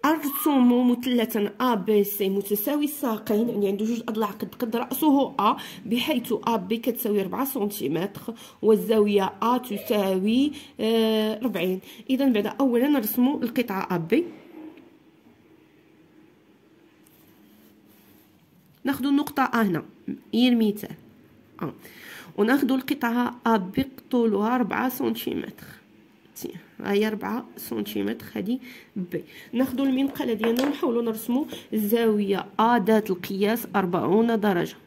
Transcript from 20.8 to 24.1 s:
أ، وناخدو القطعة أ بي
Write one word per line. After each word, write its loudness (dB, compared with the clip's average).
أ، -6
وناخدو 2
القطعة -2
أ 4
بي -2